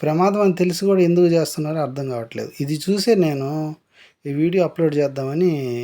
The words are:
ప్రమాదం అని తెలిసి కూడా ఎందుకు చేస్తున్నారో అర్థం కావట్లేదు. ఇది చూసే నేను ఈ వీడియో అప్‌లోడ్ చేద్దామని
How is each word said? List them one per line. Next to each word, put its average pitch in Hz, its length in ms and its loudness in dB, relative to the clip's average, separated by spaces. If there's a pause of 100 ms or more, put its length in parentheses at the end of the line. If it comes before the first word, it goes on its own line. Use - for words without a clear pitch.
ప్రమాదం 185 440 2
అని 180 160 2
తెలిసి 180 280 0
కూడా 190 180 4
ఎందుకు 175 280 4
చేస్తున్నారో 156 500 -2
అర్థం 135 280 -8
కావట్లేదు. 113 360 -10 (140)
ఇది 147 120 -2 (100)
చూసే 202 280 2 (120)
నేను 139 220 -2 (760)
ఈ 143 80 -6 (100)
వీడియో 175 260 2
అప్‌లోడ్ 156 320 -2
చేద్దామని 139 520 0 (320)